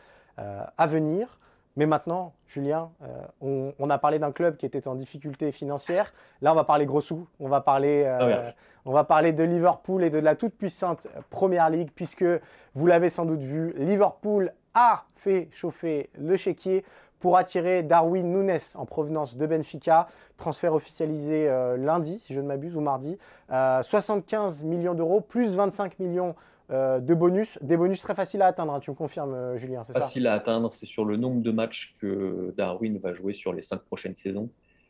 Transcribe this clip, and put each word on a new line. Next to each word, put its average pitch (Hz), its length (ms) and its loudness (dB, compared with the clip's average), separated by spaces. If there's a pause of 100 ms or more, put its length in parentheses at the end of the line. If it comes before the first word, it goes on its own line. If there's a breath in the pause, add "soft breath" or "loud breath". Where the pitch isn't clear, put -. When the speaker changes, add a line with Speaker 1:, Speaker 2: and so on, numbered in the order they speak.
(380 soft breath)
Speaker 1:
euh, 101 240 -10 (140)
à 165 100 4
venir. 160 540 -2 (340 soft breath)
Mais 147 120 2
maintenant, 170 480 -2 (120)
Julien, 151 440 -4 (100)
euh, 139 60 -18 (340)
on, 135 380 -4
on 143 100 -2
a 147 80 2
parlé 147 220 2
d'un 151 120 -2
club 165 280 0
qui - 80 -6
était 135 220 -6
en 131 60 -4
difficulté 139 580 -8
financière. 147 600 -4 (300 soft breath)
Là, 147 100 6
on - 20 6
va 156 100 4
parler 147 200 4
gros 143 160 0
sous. 165 260 -6 (140)
On 139 80 -8
va 135 140 2
parler, 143 420 4
euh, 127 160 0
Speaker 2:
Ah 123 60 4
oui. 120 260 0 (320 soft breath)
Speaker 1:
on 135 80 -6
va 147 120 6
parler 160 280 4
de 156 100 2
Liverpool 175 640 2
et 165 60 2
de 151 80 0
la 151 160 4
toute-puissante 185 720 -6 (220)
Première 175 400 4
Ligue, 165 240 -2
puisque, - 320 -2 (480 loud breath)
vous 143 120 0
l'avez 175 220 8
sans 170 160 -4
doute 160 160 0
vu, 156 380 -4
Liverpool 196 760 2 (220)
a 226 300 6 (100)
fait 185 360 -2
chauffer 156 680 -4
le 160 180 0
chéquier 190 480 -2 (340 soft breath)
pour 180 200 4
attirer 180 440 0
Darwin 170 480 4
Núñez 190 280 2 (160)
en 147 100 -10
provenance 147 540 -4
de 156 80 -2
Benfica. 160 600 2 (280 loud breath)
Transfert 160 380 -2
officialisé, 156 720 -2
euh, 127 300 0
lundi, 160 400 -2
si 139 160 -12
je 135 80 -4
ne 143 60 -6
m'abuse, 143 280 -6
ou 151 60 -2
mardi. 143 340 -4 (340 soft breath)
Euh, 131 320 2
soixante-quinze 202 800 -2
millions 170 300 -2
d'euros, 170 300 2
plus 220 340 -2
vingt-cinq 196 420 -2
millions, 180 360 -2 (360 soft breath)
euh, 131 300 0
de 127 120 2
bonus. 180 480 2
Des 151 160 0
bonus 180 240 2
très - 140 -6
faciles 196 260 -2
à 190 60 6
atteindre, 175 260 0
hein, 143 80 -4
tu 143 100 -12
me 139 60 -8
confirmes, 143 380 -6
euh, 123 240 -6
Julien, 127 240 -8
c'est 110 100 -16
ça ? 127 80 0
Speaker 2:
Facile 131 260 -2
à 113 60 2
atteindre, 113 400 0
c'est - 140 -18
sur - 180 -4
le 104 140 0
nombre 123 240 0
de 113 80 -2
matchs 113 500 -4
que 95 560 -4
Darwin 101 420 -2
va 92 140 -6
jouer 95 220 -6
sur - 180 -6
les 85 80 -8
cinq - 200 -8
prochaines - 360 -12
saisons. 98 320 -6 (400)